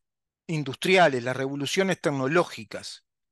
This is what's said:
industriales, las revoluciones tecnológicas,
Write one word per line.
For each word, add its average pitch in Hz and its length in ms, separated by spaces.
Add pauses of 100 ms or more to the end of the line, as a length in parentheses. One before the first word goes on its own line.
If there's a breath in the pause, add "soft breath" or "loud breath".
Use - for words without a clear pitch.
(460)
industriales, 151 800
las 127 120
revoluciones 143 640
tecnológicas, 139 1040 (280)